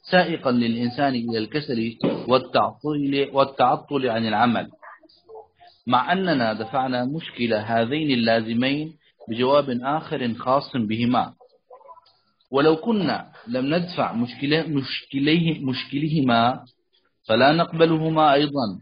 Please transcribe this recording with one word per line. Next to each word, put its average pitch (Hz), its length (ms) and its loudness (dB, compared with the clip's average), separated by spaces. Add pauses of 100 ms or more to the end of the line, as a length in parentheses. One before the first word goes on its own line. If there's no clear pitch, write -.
(120)
سائقاً 165 400 2
للإنسان 120 640 0
إلى 117 220 -4
الكسل 117 600 -4 (300)
والتعطيل، 139 1040 0
والتعطل 135 760 0
عن 113 180 -2
العمل، 107 420 2 (1160)
مع 123 260 2
أننا 147 400 0
دفعنا 123 520 -4
مشكل 127 480 -4
هذين 117 580 0
اللازمين 120 840 0 (360)
بجواب 135 400 2 (140)
آخر 139 500 -4
خاص 131 420 -2
بهما، 113 580 0 (1160)
ولو 147 240 6
كنا 160 560 -2 (160)
لم 127 280 -2
ندفع 139 380 -2
مشكله-، 143 540 -2
مشكليه-، 147 920 -2
مشكلهما 131 1040 0 (640)
فلا 123 240 6
نقبلهما 160 840 2
أيضاً 139 480 0